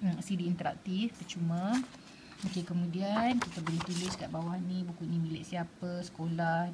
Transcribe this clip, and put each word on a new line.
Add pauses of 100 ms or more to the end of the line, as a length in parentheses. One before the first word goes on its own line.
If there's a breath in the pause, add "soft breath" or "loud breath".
Hmm,
C
D
interaktif,
percuma. (680 loud breath)
Okey,
kemudian
kita
boleh
tulis
kat
bawah
ni,
buku
ni
milik
siapa,
sekolah,